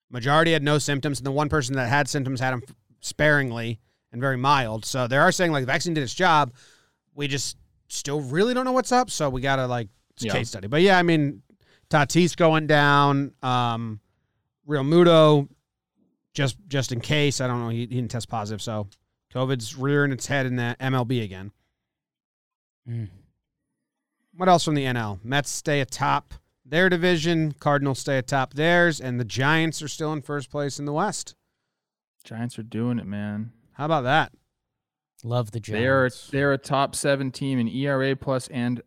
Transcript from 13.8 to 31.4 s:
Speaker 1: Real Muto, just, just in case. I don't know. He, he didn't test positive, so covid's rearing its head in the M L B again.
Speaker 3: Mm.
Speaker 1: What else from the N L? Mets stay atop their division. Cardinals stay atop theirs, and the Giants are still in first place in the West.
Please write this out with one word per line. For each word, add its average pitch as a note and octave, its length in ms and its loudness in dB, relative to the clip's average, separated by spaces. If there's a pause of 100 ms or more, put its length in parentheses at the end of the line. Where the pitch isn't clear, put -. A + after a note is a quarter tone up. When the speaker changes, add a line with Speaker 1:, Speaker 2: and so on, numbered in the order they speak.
Speaker 1:
Real C#3+ 160 -2
Muto, D#3 640 6 (880)
just, C#3 220 -2 (100)
just C3+ 240 -4
in A#2+ 100 -4
case. D3 400 0
I B2+ 60 -2
don't B2 160 -2
know. A#2 60 -6
He, A#2 100 -4
he A#2+ 80 -6
didn't B2 240 -6
test A#2 180 -8
positive, G#2+ 320 -6
so G#2+ 260 -6 (460)
covid's B2+ 420 -4
rearing C#3 360 2
its - 160 -6
head C#3 180 -2
in B2+ 120 -2
the A#2+ 220 -4
M C3 140 -2
L B2+ 120 0
B A#2+ 160 -2
again. F#2+ 300 -10 (1400)
Speaker 3:
Mm. A#2 220 -8 (1200)
Speaker 1:
What F#3 160 0
else E3+ 160 6
from D3+ 100 0
the C#3 100 0
N B2 120 -2
L? G#2 260 -4
Mets C#3 260 -2
stay C#3+ 320 -2
atop C#3+ 520 -2 (320)
their E3+ 240 2
division. E3 640 2
Cardinals C#3+ 460 0
stay C#3 180 -2
atop C3 360 -2
theirs, E3+ 460 2
and B2 200 -4
the B2 60 -4
Giants D3+ 560 0
are D3+ 60 -8
still D#3 260 -6
in D3+ 80 -6
first C#3+ 300 -8
place C#3+ 280 -6
in C#3+ 60 -8
the D3 80 -6
West. F3+ 400 -4 (920)